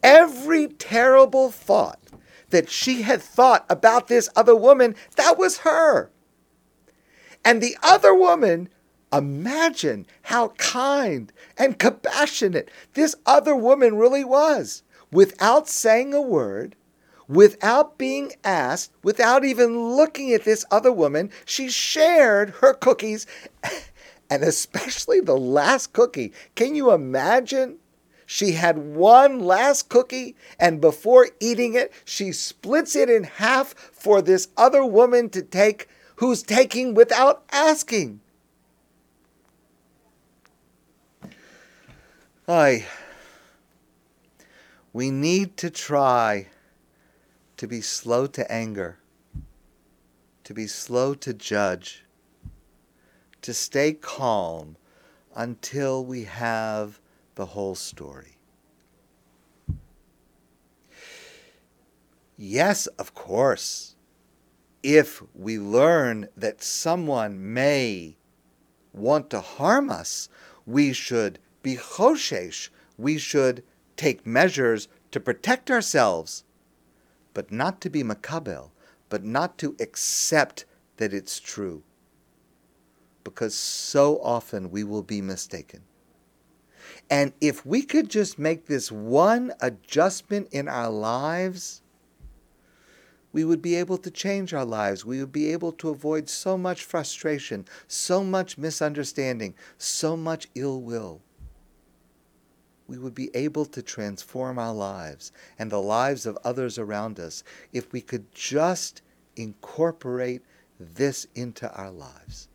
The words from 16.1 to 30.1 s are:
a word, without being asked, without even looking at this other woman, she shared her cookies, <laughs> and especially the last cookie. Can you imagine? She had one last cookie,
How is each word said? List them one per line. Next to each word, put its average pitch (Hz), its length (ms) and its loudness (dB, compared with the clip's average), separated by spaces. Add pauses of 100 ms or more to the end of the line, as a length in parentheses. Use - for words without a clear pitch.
a 285 80 2
word, 139 540 -2 (520)
without 208 680 4
being 269 360 -4 (100)
asked, 160 480 -2 (120)
without 233 400 4
even 240 520 0
looking 277 380 2
at 214 100 2
this 220 280 0
other 226 200 6
woman, 165 400 0 (120)
she 262 260 -8
shared 247 800 4 (100)
her 262 120 8
cookies, 220 520 0 (520)
<laughs> - 520 -20
and 143 140 0
especially - 760 -2
the 139 180 2
last 147 540 0
cookie. 220 400 0 (240)
Can 269 200 -2
you 269 160 4
imagine? 214 880 0 (540)
She 190 200 0
had 165 240 2
one 220 640 6
last 214 480 2
cookie, 254 480 -2 (200)